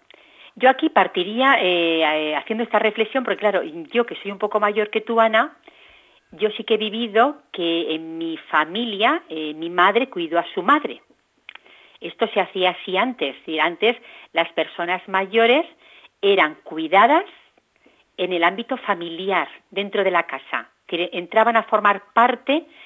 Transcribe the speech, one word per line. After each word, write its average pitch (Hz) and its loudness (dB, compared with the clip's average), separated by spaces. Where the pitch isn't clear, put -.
yo 240 4
aquí 269 2
partiría, 214 2
eh, 170 2
eh, 151 0
haciendo 220 -4
esta 226 0
reflexión, 220 -2
porque 214 -4
claro, 196 0
yo 165 -4
que 214 -12
soy - -12
un 196 -12
poco 214 -2
mayor 208 0
que 214 -4
tú, 226 0
Ana, 226 2
yo 196 -2
sí 220 -10
que 220 0
he - 4
vivido 220 0
que 165 -2
en 160 -10
mi 165 -6
familia, 208 -2
eh, 156 -8
mi 160 -10
madre 190 2
cuidó 170 -4
a 165 0
su 185 -6
madre. 262 0
Esto 185 -4
se 202 2
hacía 180 0
así 185 -6
antes, 196 -2
es - -20
decir, 156 -4
antes 175 0
las 165 0
personas 175 -4
mayores 226 2
eran 180 2
cuidadas 196 2
en 185 -4
el 170 0
ámbito 208 -2
familiar, 170 -4
dentro 202 -2
de 190 0
la 170 2
casa, 135 -8
que 175 -4
entraban 220 2
a 214 2
formar 202 2
parte 254 2